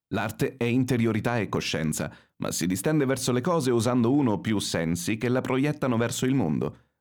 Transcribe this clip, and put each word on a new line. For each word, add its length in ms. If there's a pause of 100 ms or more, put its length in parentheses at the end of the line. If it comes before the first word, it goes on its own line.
(140)
L'arte 420
è 80
interiorità 720
e 100
coscienza, 640 (220)
ma 160
si 140
distende 400
verso 260
le 80
cose 300
usando 420
uno 200
o 80
più 180
sensi 580
che 120
la 120
proiettano 560
verso 300
il 80
mondo, 680